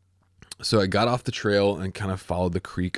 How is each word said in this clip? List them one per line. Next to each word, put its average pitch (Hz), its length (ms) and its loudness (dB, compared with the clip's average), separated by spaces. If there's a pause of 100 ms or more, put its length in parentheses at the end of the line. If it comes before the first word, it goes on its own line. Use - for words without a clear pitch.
(600)
so 110 180 2
I 95 80 4
got 101 200 2
off 120 160 -2
the 120 80 -4
trail 101 460 2
and 95 160 -6
kinda 95 240 -4
followed 87 360 -2
the 92 60 -2
creek - 380 -4